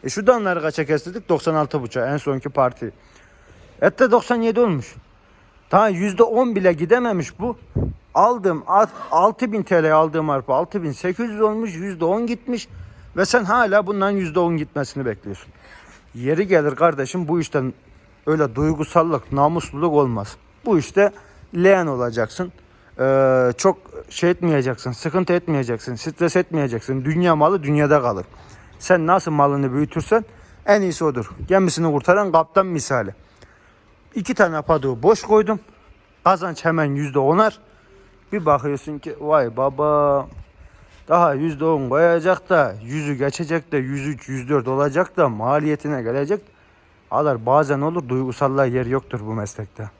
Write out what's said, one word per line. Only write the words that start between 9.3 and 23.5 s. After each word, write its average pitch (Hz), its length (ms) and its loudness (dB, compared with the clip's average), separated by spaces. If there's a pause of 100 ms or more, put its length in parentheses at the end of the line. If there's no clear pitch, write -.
bin 208 120 -4
T 170 200 2
L 156 120 4
aldığım 156 340 2
arpa 135 260 -2
altı 175 280 -2
bin 151 80 -4
sekiz 185 380 -6
yüz 208 120 -4
olmuş, 214 340 -2
yüzde 170 300 -6
on 220 220 0
gitmiş. 233 400 -8 (500)
Ve 190 80 2
sen 233 180 2
hala 208 440 2
bundan 202 240 -2
yüzde 180 280 -2
on 170 180 2
gitmesini 139 480 -6
bekliyorsun. 104 480 -10 (640)
Yeri 156 320 -2
gelir 147 280 2
kardeşim, 156 520 0
bu 175 120 0
işten 135 340 -4 (540)
öyle 151 280 0
duygusallık, 156 760 0
namusluluk 151 600 0
olmaz. 120 440 0 (280)
Bu 180 140 2
işte 202 320 2 (440)
leğen 185 320 4
olacaksın. 123 640 -4 (480)
Ee, 131 580 4